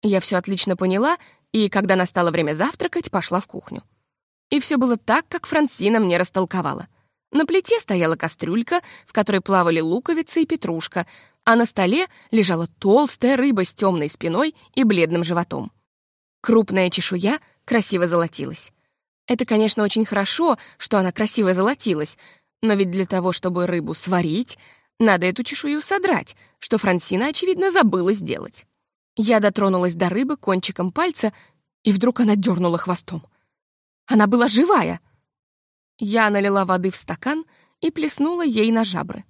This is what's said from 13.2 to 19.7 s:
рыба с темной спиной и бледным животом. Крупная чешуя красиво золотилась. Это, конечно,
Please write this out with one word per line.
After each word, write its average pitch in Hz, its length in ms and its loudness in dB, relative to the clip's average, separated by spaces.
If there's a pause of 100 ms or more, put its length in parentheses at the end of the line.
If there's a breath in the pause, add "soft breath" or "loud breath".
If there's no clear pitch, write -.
рыба 247 280 2
с - 100 -4
темной 175 340 0
спиной 175 460 -2 (200 soft breath)
и 262 100 2
бледным 170 400 2
животом. 165 480 -4 (680)
Крупная 196 500 2
чешуя 190 500 -2 (240 soft breath)
красиво 196 420 0
золотилась. 165 680 -4 (540)
Это, 240 200 -2
конечно, 214 360 2